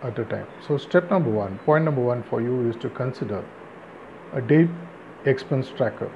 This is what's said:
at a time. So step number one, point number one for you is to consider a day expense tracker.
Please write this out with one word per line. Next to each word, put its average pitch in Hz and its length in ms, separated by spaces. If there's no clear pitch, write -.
at 117 120
a 120 80
time. 104 220
So 147 100
step 175 340
number 180 180
one, 101 360
point 156 200
number 143 180
one 123 200
for 117 180
you 123 280
is 113 140
to 123 60
consider 117 540
a 143 80
day 151 280
expense 131 520
tracker. - 400